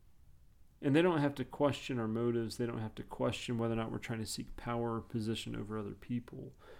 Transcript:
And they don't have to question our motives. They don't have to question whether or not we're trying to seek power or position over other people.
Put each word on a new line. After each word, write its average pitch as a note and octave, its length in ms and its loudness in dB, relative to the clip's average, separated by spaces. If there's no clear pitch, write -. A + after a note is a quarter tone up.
And C#3+ 120 6
they D#3 60 8
don't E3+ 220 6
have C#3+ 140 2
to B2+ 80 -2
question C3+ 540 2
our A2+ 80 2
motives. A#2 520 2
They B2 80 2
don't A#2 160 -2
have G#2+ 140 -6
to - 60 -8
question - 540 -2
whether A#2 160 2
or A2+ 60 2
not A2+ 120 0
we're A#2 80 -2
trying A2+ 200 -4
to G#2+ 80 -4
seek - 300 -6
power A#2 400 0
or A2+ 40 -2
position A2+ 560 -2
over G#2+ 220 -4
other G#2 160 -4
people. B2 580 -6